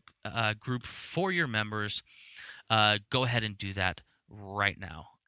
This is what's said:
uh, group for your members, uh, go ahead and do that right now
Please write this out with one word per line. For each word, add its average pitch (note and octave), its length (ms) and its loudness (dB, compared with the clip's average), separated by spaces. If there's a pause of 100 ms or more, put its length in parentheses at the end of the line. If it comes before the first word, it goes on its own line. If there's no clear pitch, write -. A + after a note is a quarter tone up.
(240)
uh, G#2+ 300 0
group A#2+ 320 -4
for - 460 -4
your E3+ 160 0
members, G#2+ 560 -2 (640)
uh, G#2+ 280 6 (120)
go B2+ 140 4
ahead A#2+ 180 2
and G#2+ 160 -6
do G2 140 -6
that F#2 300 0 (280)
right G2+ 480 0
now D#2 300 -12 (200)